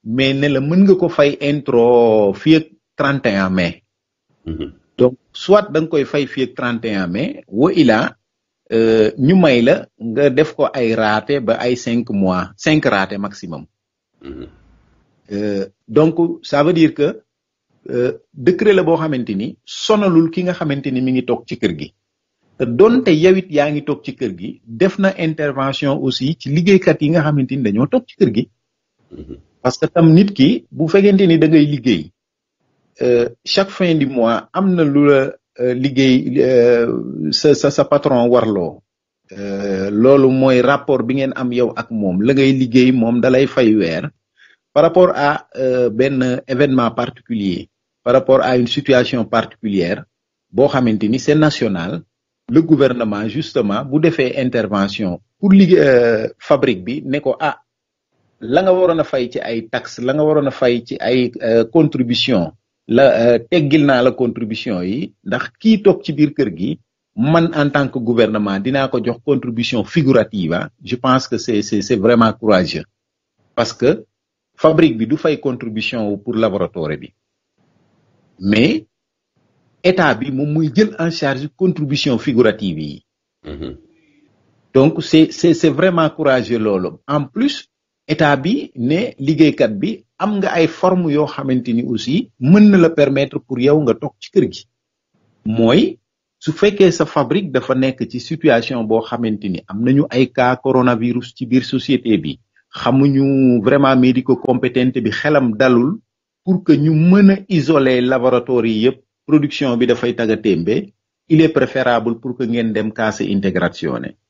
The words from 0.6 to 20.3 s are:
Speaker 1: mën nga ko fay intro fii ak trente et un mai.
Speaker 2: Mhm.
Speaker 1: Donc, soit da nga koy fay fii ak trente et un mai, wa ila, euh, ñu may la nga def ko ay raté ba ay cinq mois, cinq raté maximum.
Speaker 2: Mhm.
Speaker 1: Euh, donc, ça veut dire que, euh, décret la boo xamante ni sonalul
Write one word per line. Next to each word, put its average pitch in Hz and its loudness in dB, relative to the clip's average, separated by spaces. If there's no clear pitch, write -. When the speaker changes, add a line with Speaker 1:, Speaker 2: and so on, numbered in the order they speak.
Speaker 1:
mën 170 2
nga 196 6
ko 180 0
fay 147 2
intro 120 2
fii 156 4
ak 156 0
trente 139 -2
et 101 0
un 95 -2
mai. 90 -2
Speaker 2:
Mhm. 80 -10
Speaker 1:
Donc, 127 2
soit 202 2
da 160 0
nga 160 -6
koy 147 -2
fay 143 -4
fii 135 -6
ak 123 -10
trente 120 -6
et 107 -4
un 92 -4
mai, 139 -6
wa 123 0
ila, 123 2
euh, 113 4
ñu 143 4
may 143 4
la 160 2
nga 117 0
def 151 0
ko 139 -2
ay 113 -2
raté 110 -2
ba 113 -2
ay 123 -2
cinq 117 -4
mois, 92 -2
cinq 156 -2
raté 101 -2
maximum. 90 -12
Speaker 2:
Mhm. 65 -16
Speaker 1:
Euh, 101 -6
donc, 151 2
ça 143 -2
veut 170 2
dire 156 2
que, 151 -4
euh, 127 -2
décret 180 0
la 185 2
boo 160 2
xamante 131 -4
ni 104 -8
sonalul 185 0